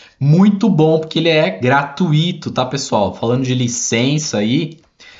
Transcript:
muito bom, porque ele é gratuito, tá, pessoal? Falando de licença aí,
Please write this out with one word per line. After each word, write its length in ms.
muito 520
bom, 300
porque 200
ele 80
é 220
gratuito, 1000
tá, 160
pessoal? 480
Falando 300
de 100
licença 840
aí, 420